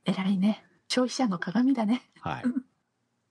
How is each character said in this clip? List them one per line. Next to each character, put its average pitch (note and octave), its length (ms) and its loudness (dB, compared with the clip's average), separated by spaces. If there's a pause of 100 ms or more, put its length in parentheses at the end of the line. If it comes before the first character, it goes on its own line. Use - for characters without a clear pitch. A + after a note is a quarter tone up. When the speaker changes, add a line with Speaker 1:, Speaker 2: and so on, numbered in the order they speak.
Speaker 1:
偉 F#3+ 220 -2
い G3 100 2
ね。 G3+ 260 0 (260)
消 B3+ 160 2
費 A#3 100 -6
者 C4 120 0
の F#3 120 -2
鏡 B3 340 2
だ A3+ 140 0
ね。 A#3+ 160 0 (180)
Speaker 2:
は - 200 -6
い。 - 40 -14 (880)